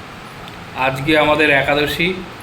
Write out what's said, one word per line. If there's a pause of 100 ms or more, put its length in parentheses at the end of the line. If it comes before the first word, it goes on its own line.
(760)
আজকে
আমাদের
একাদশী, (360)